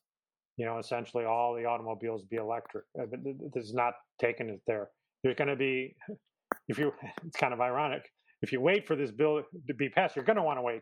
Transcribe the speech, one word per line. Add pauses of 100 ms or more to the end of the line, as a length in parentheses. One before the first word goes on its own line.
(580)
you
know,
essentially
all
the
automobiles
be
electric. (160)
Uh,
th-,
th-,
this
is
not (260)
taking
it
there. (340)
There's
gonna
be, (720)
if
you, (160)
<laughs>
it's
kind
of
ironic, (400)
if
you
wait
for
this
bill (260)
to
be
passed,
you're
gonna
wanna
wait.